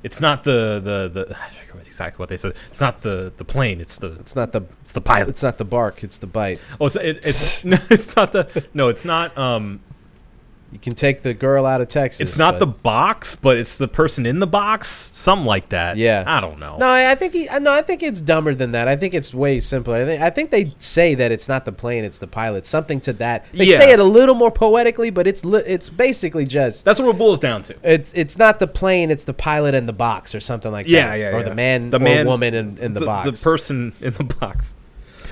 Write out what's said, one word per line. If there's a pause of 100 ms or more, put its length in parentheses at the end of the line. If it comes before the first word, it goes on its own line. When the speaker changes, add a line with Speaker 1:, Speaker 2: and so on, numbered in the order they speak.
Speaker 1:
it's
not
the,
the,
the,
I
forget
what,
exactly
what
they
said. (160)
It's
not
the,
the
plane.
It's
the,
Speaker 2:
It's
not
the, (200)
Speaker 1:
it's
the
pilot.
Speaker 2:
it's
not
the
bark.
It's
the
bite. (200)
Speaker 1:
Oh,
so
it,
it's,
Speaker 2:
<laughs>
Speaker 1:
no, (140)
it's
not
the, (100)
no,
it's
not,
um, (920)
Speaker 2:
You
can
take
the
girl
out
of
Texas,
Speaker 1:
it's
not
Speaker 2:
but
Speaker 1:
the
box,
but
it's
the
person
in
the
box.
Something
like
that.
Speaker 2:
Yeah.
Speaker 1:
I
don't
know.
Speaker 2:
No,
I,
I
think
he, (120)
no,
I
think
it's
dumber
than
that.
I
think
it's
way
simpler.
I
think,
I
think
they
say
that
it's
not
the
plane,
it's
the
pilot.
Something
to
that.
They
Speaker 1:
Yeah.
Speaker 2:
say
it
a
little
more
poetically,
but
it's
li-,
it's
basically
just
Speaker 1:
That's
what
it
boils
down
to.
Speaker 2:
it's,
it's
not
the
plane,
it's
the
pilot
and
the
box
or
something
like
Speaker 1:
Yeah,
Speaker 2:
that.
Speaker 1:
yeah,
Speaker 2:
Or
Speaker 1:
yeah.
Speaker 2:
the
man
Speaker 1:
The
Speaker 2:
or
Speaker 1:
man,
Speaker 2:
woman
in,
in
the
Speaker 1:
the,
Speaker 2:
box. (160)
Speaker 1:
the
person
in
the
box. (580)